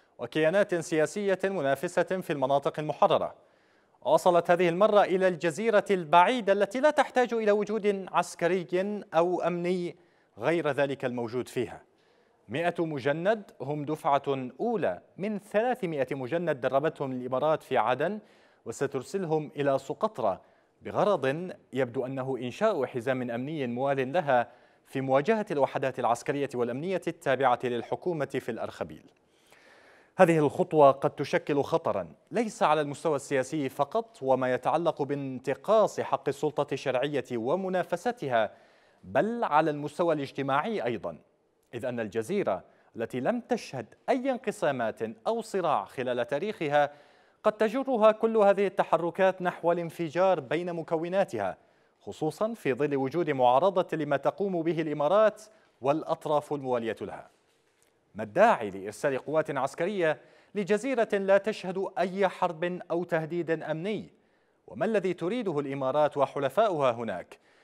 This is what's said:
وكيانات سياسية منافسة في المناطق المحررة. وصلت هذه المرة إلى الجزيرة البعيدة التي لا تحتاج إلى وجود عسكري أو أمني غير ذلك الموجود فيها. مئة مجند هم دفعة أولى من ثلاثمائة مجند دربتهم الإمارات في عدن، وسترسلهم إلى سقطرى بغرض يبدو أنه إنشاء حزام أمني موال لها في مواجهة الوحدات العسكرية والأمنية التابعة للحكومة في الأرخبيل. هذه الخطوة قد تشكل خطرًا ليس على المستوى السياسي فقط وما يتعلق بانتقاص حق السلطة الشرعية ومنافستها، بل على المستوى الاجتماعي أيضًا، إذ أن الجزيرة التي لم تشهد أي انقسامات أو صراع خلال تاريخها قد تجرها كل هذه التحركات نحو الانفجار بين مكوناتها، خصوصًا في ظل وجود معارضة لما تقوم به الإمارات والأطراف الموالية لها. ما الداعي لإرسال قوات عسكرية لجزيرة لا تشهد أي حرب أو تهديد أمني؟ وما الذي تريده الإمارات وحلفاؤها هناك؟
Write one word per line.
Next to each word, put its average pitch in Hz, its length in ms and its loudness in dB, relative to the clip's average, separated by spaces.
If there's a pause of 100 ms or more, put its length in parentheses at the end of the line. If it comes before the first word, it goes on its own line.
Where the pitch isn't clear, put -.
(180)
وكيانات 160 580 0
سياسية 170 680 0
منافسة 170 600 0
في 180 300 -4
المناطق 151 460 0
المحررة. 151 560 2 (640)
وصلت 170 500 4
هذه 175 180 4
المرة 202 340 6
إلى 185 240 2
الجزيرة 185 640 0
البعيدة 190 640 4
التي 208 260 0
لا 294 100 4
تحتاج 254 440 2
إلى 220 180 2
وجود 202 600 0
عسكري 180 920 0 (100)
أو 175 280 2
أمني 175 540 -2 (420)
غير 147 340 0
ذلك 139 340 -2
الموجود 120 420 -4
فيها. - 340 -6 (680)
مئة 170 360 -2
مجند 160 680 -2 (100)
هم 143 240 -4
دفعة 139 640 0 (100)
أولى 160 420 -2 (160)
من 202 220 -6
ثلاثمائة 175 760 -2
مجند 143 460 -2
دربتهم 139 500 0
الإمارات 127 520 0
في 127 140 0
عدن، 131 420 2 (460)
وسترسلهم 147 880 -4
إلى 139 240 2
سقطرى 123 600 -2 (420)
بغرض 147 680 0 (220)
يبدو 127 320 -2
أنه 131 320 -6
إنشاء 131 480 -2
حزام 123 460 -4
أمني 131 360 -6
موال 135 460 -2
لها 143 380 2 (340)
في - 160 -6
مواجهة 147 500 2
الوحدات 135 480 -2
العسكرية 131 560 0
والأمنية 135 520 -2
التابعة 131 560 2
للحكومة 131 640 -4
في 131 240 -8
الأرخبيل. 107 540 -8 (1120)
هذه 170 220 8
الخطوة 151 520 6
قد 143 180 0
تشكل 147 520 -2
خطرًا 110 460 -2 (240)
ليس 208 320 -2
على 156 180 4
المستوى 143 340 -2
السياسي 135 540 -2
فقط - 520 -4
وما 131 320 2
يتعلق 151 480 0
بانتقاص 139 1000 0
حق - 280 -2
السلطة 143 460 -2
الشرعية 135 600 -2
ومنافستها، 165 1160 -2 (520)
بل 196 400 0
على 156 280 2
المستوى 151 440 -2
الاجتماعي 139 720 -2
أيضًا، 95 320 -4 (560)
إذ 120 120 -8
أن 123 140 -6
الجزيرة 110 640 -2 (320)
التي 113 240 -6
لم 202 200 -2
تشهد 143 460 -6 (240)
أي 262 220 0
انقسامات 143 680 -2 (280)
أو 226 140 -2
صراع 156 440 -2
خلال 123 420 -4
تاريخها 147 640 0 (520)
قد 214 100 2
تجرها 220 580 4
كل 226 260 0
هذه 202 300 4
التحركات 180 720 0
نحو 175 300 0
الانفجار 170 680 0
بين 160 340 -4
مكوناتها، 165 840 -2 (440)
خصوصًا 156 520 -4
في 147 200 -2
ظل 143 220 0
وجود 139 340 -2
معارضة 151 680 4
لما 147 200 0
تقوم 175 440 -2
به 165 200 -2
الإمارات 160 600 2 (400)
والأطراف 151 720 0
الموالية 123 480 -2
لها. 87 280 -12 (840)
ما 107 80 -8
الداعي 123 460 4
لإرسال 101 480 -4
قوات 156 400 -2
عسكرية 165 640 -2 (340)
لجزيرة 208 580 0
لا 196 240 4
تشهد 190 500 -2 (100)
أي 185 300 0
حرب 175 520 -2 (120)
أو 170 120 -2
تهديد 165 480 -2
أمني؟ 165 600 -4 (540)
وما 151 180 -4
الذي 196 280 0
تريده 185 460 -2
الإمارات 139 580 0
وحلفاؤها 139 720 2
هناك؟ 110 480 -6 (240)